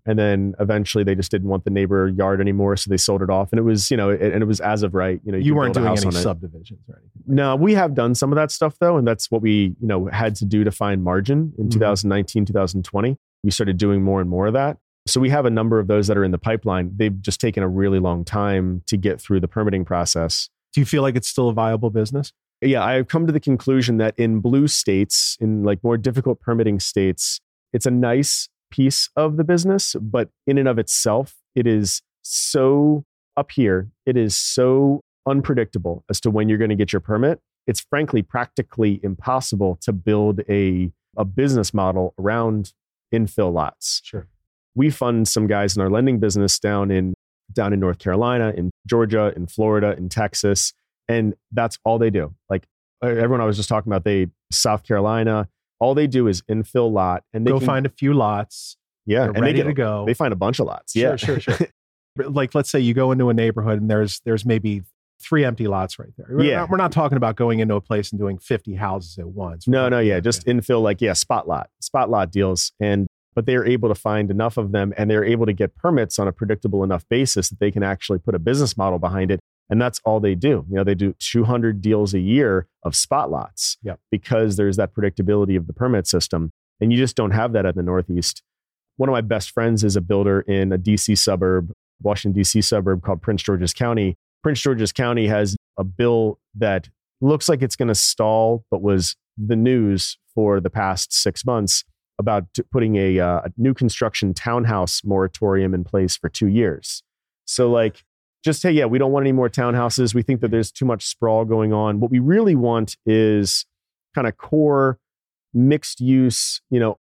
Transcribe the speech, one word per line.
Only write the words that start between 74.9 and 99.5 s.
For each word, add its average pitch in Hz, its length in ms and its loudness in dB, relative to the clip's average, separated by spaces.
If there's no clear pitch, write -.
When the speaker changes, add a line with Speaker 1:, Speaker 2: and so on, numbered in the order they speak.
Speaker 1:
and 107 120 0
they're 107 140 2
able 113 220 2
to 107 80 2
get 95 220 -2
permits 151 440 0
on 98 80 0
a 92 40 0
predictable 101 520 -2
enough 95 260 -2
basis 120 400 0
that - 100 -12
they 104 120 2
can 101 120 -2
actually 98 360 -2
put 104 160 -2
a 87 40 -4
business 127 380 0
model 95 220 0
behind 92 320 -2
it. 92 80 0
And 110 120 2
that's 123 240 -2
all 110 140 2
they 101 160 0
do. 95 340 0
You 98 60 -4
know, 98 80 0
they 98 120 2
do 95 240 0
two - 240 0
hundred 113 380 0
deals 104 320 2
a 95 60 0
year 101 480 2
of 82 120 -4
spot 131 360 -2
lots - 520 -6
Speaker 2:
Yep. 98 160 -10
Speaker 1:
because 110 440 0
there's 98 220 0
that 101 160 -2
predictability 101 640 0
of 82 100 -4
the 85 60 -10
permit 120 340 -2
system. 82 440 -2
And 110 120 2
you 120 60 2
just 123 180 0
don't 107 160 0
have 113 220 0
that 101 120 2
at 90 100 0
the 90 80 -2
Northeast. 87 600 -4
One 131 120 0
of 131 40 0
my 120 80 0
best 107 300 -4
friends 117 320 0
is 101 120 2
a 101 60 0
builder 98 400 0
in 98 300 0
a 92 60 0
D 104 180 0
C 104 200 0
suburb, 92 560 0
Washington, 101 380 -2
D 98 40 2
C 104 180 2
suburb 95 400 0
called 92 200 -4
Prince 104 200 -2
George's 90 320 -2
County. 110 420 0
Prince 147 180 -2
George's 113 320 0
County 120 340 0
has 104 300 0
a 98 60 -4
bill 110 560 0
that 101 340 -2
looks 147 300 2
like 143 120 0
it's 127 140 -2
gonna 117 200 0
stall, 113 760 2
but 92 100 -2
was 98 340 0
the 107 180 -2